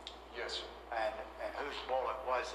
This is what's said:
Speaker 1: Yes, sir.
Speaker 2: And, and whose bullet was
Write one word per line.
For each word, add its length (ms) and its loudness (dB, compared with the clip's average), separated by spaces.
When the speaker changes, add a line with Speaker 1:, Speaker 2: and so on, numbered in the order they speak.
Speaker 1:
Yes, 300 -2
sir. 60 -8
Speaker 2:
And, 180 4
and 80 0
whose 240 -2
bullet 400 4
was 300 4